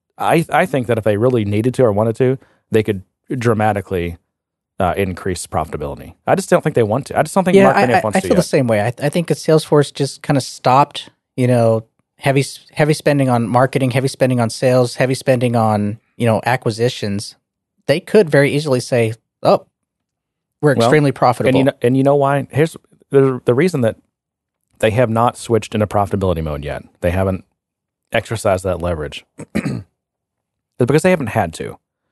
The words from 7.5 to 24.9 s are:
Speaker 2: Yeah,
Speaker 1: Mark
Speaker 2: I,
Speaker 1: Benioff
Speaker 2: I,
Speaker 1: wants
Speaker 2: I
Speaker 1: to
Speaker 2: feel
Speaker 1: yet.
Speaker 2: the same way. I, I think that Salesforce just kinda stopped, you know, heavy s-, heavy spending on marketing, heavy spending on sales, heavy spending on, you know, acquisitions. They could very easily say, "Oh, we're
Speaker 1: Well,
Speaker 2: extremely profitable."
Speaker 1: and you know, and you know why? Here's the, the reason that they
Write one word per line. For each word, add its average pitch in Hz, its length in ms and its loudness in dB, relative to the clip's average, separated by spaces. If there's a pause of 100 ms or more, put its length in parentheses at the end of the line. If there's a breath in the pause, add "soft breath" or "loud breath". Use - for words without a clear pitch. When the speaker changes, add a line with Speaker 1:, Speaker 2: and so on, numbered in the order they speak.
Speaker 2:
Yeah, 196 80 6
Speaker 1:
Mark - 140 4
Speaker 2:
I, 202 100 2
Speaker 1:
Benioff 240 80 2
Speaker 2:
I, 180 60 2
Speaker 1:
wants 214 160 -2
Speaker 2:
I - 20 0
Speaker 1:
to 190 80 -4
Speaker 2:
feel - 80 2
Speaker 1:
yet. 185 60 2
Speaker 2:
the - 20 4
same 139 240 0
way. 110 140 2
I, 104 60 0 (140)
I 143 80 -2
think 170 200 -4
that 151 80 0
Salesforce 156 560 2
just - 280 -6
kinda 139 200 -2
stopped, - 680 0 (280)
you 127 100 2
know, 113 380 2 (320)
heavy 139 240 0
s-, - 320 -8
heavy 156 200 2
spending 143 360 0
on 117 180 0
marketing, 127 440 2
heavy 131 180 0
spending 127 300 0
on 113 100 0
sales, 127 460 0
heavy 131 200 0
spending 123 400 0
on, 107 440 0 (180)
you 123 100 -2
know, 110 180 2
acquisitions. 113 880 -4 (520)
They 147 140 2
could 208 280 2
very 143 220 4
easily 143 300 0
say, 117 320 0 (300)
"Oh, 196 220 2 (960)
we're 147 140 4
Speaker 1:
Well, 113 120 2
Speaker 2:
extremely 147 260 4
profitable." 127 360 0
Speaker 1:
and 131 80 4
you 135 60 2
know, 135 180 0
and 123 160 2
you 135 60 2
know 139 120 4
why? 139 360 0
Here's 151 240 0 (360)
the, 135 340 2
the 123 80 4
reason 156 280 0
that 110 140 0 (840)
they 110 120 2